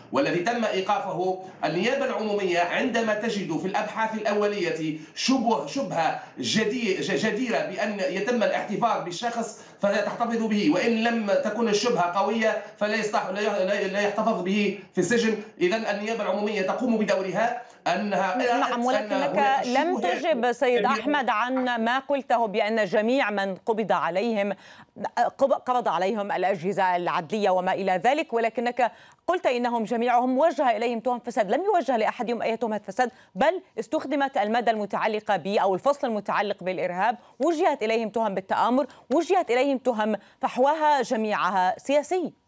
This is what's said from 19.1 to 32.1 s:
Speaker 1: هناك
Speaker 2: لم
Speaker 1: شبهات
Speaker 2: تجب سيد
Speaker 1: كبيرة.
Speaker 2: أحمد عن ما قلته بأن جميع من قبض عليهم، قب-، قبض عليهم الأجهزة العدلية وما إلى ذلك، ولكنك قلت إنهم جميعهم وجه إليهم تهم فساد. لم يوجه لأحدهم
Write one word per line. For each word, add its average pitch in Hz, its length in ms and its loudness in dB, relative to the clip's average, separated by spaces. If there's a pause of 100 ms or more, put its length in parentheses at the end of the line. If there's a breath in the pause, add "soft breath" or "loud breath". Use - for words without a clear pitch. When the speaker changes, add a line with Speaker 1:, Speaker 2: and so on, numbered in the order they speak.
Speaker 1:
هناك 277 540 2
Speaker 2:
لم 285 340 2
Speaker 1:
شبهات - 160 0
Speaker 2:
تجب 254 360 0
سيد 247 260 2
Speaker 1:
كبيرة. 247 140 2
Speaker 2:
أحمد 262 360 0
عن 247 560 0
ما 240 140 2
قلته 247 480 0
بأن 214 380 2
جميع 220 460 2
من 196 240 -2
قبض 196 380 -2
عليهم، 202 600 0 (880 loud breath)
قب-، 269 140 4
قبض 247 360 0
عليهم 196 440 0
الأجهزة 180 640 0
العدلية 175 540 0
وما 185 220 2
إلى 185 200 0 (120)
ذلك، 294 280 2
ولكنك 233 600 0 (340 loud breath)
قلت 359 200 0
إنهم 240 380 0
جميعهم 240 540 2
وجه 277 380 2
إليهم 233 240 -2
تهم 247 180 -2
فساد. 220 320 -2
لم 285 140 2
يوجه 339 320 2
لأحدهم 220 460 -2